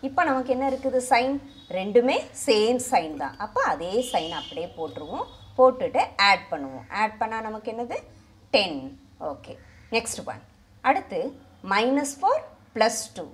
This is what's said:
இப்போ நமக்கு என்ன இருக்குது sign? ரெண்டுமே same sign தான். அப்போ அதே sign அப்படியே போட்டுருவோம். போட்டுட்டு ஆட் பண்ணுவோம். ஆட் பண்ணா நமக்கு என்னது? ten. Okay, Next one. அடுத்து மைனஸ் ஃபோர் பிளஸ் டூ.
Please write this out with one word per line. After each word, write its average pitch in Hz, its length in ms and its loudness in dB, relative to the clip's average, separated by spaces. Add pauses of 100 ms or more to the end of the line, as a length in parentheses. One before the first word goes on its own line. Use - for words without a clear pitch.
இப்போ 269 200 0
நமக்கு 262 280 0
என்ன 262 160 0
இருக்குது 262 280 0 (120)
sign? 262 240 4 (420)
ரெண்டுமே 233 400 4 (260)
same 226 360 4 (100)
sign 160 320 0
தான். 139 120 -4 (120)
அப்போ 494 160 -2 (100)
அதே 170 220 -4 (180)
sign 165 280 -2
அப்படியே 165 360 -10
போட்டுருவோம். 160 500 -8 (320)
போட்டுட்டு 254 440 6 (280)
ஆட் 190 220 4
பண்ணுவோம். 135 340 -8 (160)
ஆட் 214 200 -2
பண்ணா 220 160 -4 (100)
நமக்கு 214 260 -8
என்னது? 240 240 -6 (580)
ten. 180 240 2 (520)
Okay, - 220 -14 (420)
Next 226 260 -4 (120)
one. - 80 -16 (480)
அடுத்து 320 300 0 (540)
மைனஸ் 269 460 0
ஃபோர் 494 220 2 (340)
பிளஸ் 226 280 2 (140)
டூ. 165 160 -10